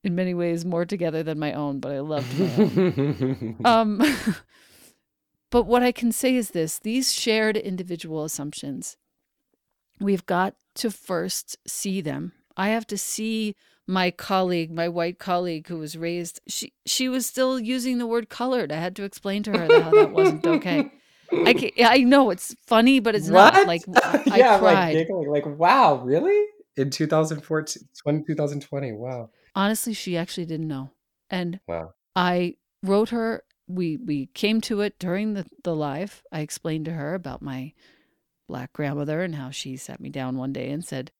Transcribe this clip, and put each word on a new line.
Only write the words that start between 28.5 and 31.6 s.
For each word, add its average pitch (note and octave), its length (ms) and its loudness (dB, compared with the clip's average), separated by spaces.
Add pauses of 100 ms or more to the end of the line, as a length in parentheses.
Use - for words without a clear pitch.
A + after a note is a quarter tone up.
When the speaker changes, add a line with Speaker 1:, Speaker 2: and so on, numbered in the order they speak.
Speaker 2:
twenty, C#3 300 -8
wow. A#2+ 360 -12 (260)
Speaker 1:
Honestly, G#3+ 380 -2
she F3+ 240 -6
actually F3 300 -6
didn't D#3+ 220 -6
know. C#3 220 -8 (380)
And F3+ 380 -6